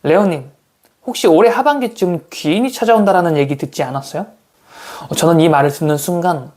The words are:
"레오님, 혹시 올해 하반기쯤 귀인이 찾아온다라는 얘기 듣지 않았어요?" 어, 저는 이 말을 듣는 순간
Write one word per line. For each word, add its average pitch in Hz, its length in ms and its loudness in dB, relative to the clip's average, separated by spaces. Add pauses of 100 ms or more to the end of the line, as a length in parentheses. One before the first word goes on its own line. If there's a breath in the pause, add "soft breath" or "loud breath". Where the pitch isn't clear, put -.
"레오님, 156 480 0 (560)
혹시 - 220 -2
올해 170 240 6
하반기쯤 240 800 -2
귀인이 214 400 -2
찾아온다라는 196 680 2
얘기 139 200 0
듣지 147 260 -6
않았어요?" 139 420 -8 (840 loud breath)
어, - 40 -6
저는 165 260 2
이 165 100 4
말을 143 200 2
듣는 151 280 -2
순간 165 600 -4